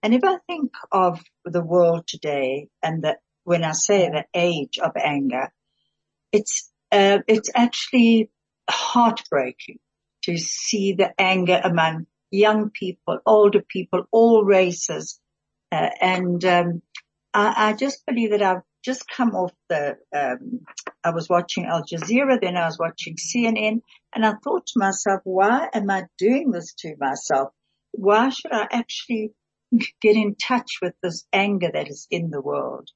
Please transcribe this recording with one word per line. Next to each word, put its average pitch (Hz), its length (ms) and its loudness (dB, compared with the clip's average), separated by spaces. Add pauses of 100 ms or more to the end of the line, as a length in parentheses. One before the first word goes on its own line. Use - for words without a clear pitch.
And 220 100 4
if 254 100 4
I 381 220 2
think 311 280 -4 (180)
of 180 280 2 (240)
the 175 200 -4
world 170 440 2
today 143 640 -4 (140)
and 160 200 -4
that 156 140 -2 (260)
when 175 200 0
I 160 80 -2
say 185 360 2
the 147 260 -4
age 170 440 -2
of 165 180 -2
anger, 139 560 -2 (800)
it's, - 400 -2 (200)
uh, 202 260 4 (100)
it's 220 280 2
actually 233 760 4 (400)
heartbreaking - 1120 -2 (420)
to 175 160 -4
see 196 560 -4
the 185 260 0
anger 185 420 2
among 165 440 0 (240)
young 214 400 2
people, - 560 -8
older 208 420 6
people, 180 440 -4
all 226 340 6
races. 185 720 0 (520)
Uh, 165 180 -2 (100)
and, 180 460 0
um, 175 380 2 (500)
I, 208 360 2
I 214 40 -2
just 269 320 -6
believe 233 240 -2
that 208 140 2
I've 185 200 0 (220)
just 254 240 -8
come 240 220 0
off 185 220 -4 (140)
the, 147 300 -4 (180)
um, 131 460 -4 (420)
I 170 60 0
was 165 180 -4
watching 175 380 0
Al 165 180 -2
Jazeera, 233 560 0
then 180 160 -2
I 170 120 0
was 156 100 -6
watching 165 400 -8
C 240 300 -4
N 220 100 -2
N, 214 240 -2 (320)
and 226 120 -2
I 214 180 2
thought 359 240 -4
to - 120 -2
myself, 196 440 -2
"Why 208 500 0
am 202 160 -2
I 190 160 -2 (140)
doing 254 320 2
this 170 240 -8
to 156 240 -12
myself? 135 500 -2 (420)
Why 214 380 2
should - 240 -8
I 214 180 -2
actually 220 640 -6 (680)
get 214 140 6
in 208 180 0
touch - 480 -4
with 175 120 -4 (100)
this 170 300 -6
anger 196 400 0
that 151 160 -4
is 151 200 -16
in 170 200 -4
the 143 100 -6
world?" 135 560 -6